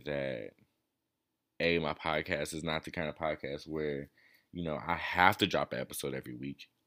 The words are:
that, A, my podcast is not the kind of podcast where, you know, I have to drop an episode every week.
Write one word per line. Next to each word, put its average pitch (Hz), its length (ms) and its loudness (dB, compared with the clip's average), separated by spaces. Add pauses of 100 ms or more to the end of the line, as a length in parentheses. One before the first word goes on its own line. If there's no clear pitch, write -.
that, 67 460 -2 (1080)
A, 85 180 4
my 76 160 0
podcast 80 600 0
is 78 100 -4
not 80 200 -2
the - 60 -10
kind 80 180 -2
of - 80 -6
podcast 76 520 -4
where, 73 400 -2 (440)
you 87 120 -4
know, 76 220 -2
I 85 80 2
have 90 440 6
to 104 80 4
drop 80 260 2
an 62 80 -2
episode 67 340 -4
every 62 200 -8
week. 69 340 -10 (180)